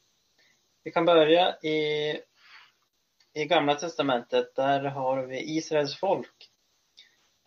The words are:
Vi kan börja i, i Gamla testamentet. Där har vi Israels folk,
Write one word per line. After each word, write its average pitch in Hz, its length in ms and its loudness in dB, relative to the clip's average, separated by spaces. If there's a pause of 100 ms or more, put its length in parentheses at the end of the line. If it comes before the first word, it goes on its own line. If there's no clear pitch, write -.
(840)
Vi 160 80 -12
kan 165 140 0
börja 165 580 4
i, 151 580 -2 (1120)
i 151 120 -6
Gamla 147 300 2
testamentet. 131 800 -2
Där 139 300 0
har 135 380 -4
vi 135 340 -8
Israels 147 400 -2
folk, - 540 -4 (960)